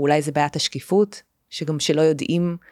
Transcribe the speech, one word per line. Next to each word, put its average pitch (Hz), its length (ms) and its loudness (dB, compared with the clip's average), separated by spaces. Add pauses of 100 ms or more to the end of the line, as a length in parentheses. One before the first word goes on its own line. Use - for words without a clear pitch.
אולי 147 200 2
זה 147 100 -4
בעיית 147 240 -2
השקיפות, 196 680 -2 (280)
שגם 151 300 -6
שלא 151 220 0
יודעים 170 560 0 (140)